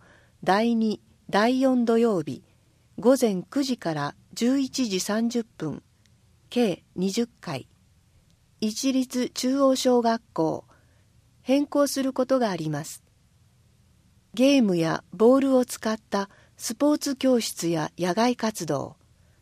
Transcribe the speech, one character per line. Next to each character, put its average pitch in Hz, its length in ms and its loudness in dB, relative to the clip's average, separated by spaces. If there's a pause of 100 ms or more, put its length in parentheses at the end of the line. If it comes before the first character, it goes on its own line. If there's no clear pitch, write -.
(440)
第 220 300 2
二、 220 260 -2 (300)
第 240 320 2
四 254 240 2
土 226 100 2
曜 226 240 2
日、 147 220 -8 (560)
午 247 200 4
前 196 240 0
九 - 200 -4
時 262 160 -4
か 165 160 -6
ら 143 200 -6 (200)
十 254 240 0
一 262 320 -4
時 185 100 -2
三 226 300 -2
十 233 140 -4
分、 - 380 -10 (680)
計 233 340 -2 (100)
二 190 160 -2
十 233 160 -2 (140)
回。 147 260 -10 (920)
一 220 360 -2
律 247 340 -2
中 262 320 -2
央 262 160 4
小 247 240 2
学 226 220 0 (100)
校、 160 320 -2 (760)
変 285 240 0
更 285 200 2
す 269 160 -2
る 262 120 -4
こ 254 100 0
と 262 140 2
が 233 100 0
あ 185 80 -4
り 156 140 -6
ま 147 140 -6
す。 - 200 -18 (1300)
ゲ 269 260 4
ー 247 40 4
ム 185 160 2
や 160 340 -2
ボ 226 240 6
ー 269 40 4
ル 262 160 2
を 247 100 2
使 - 260 -6
っ 220 60 -6
た 196 320 -4 (260)
ス - 180 -10
ポ 294 200 2
ー 294 40 0
ツ 277 180 -6
教 254 220 2
室 - 300 -4
や 160 300 -2
野 175 160 -2
外 240 200 0
活 220 300 -6
動。 139 320 -6 (460)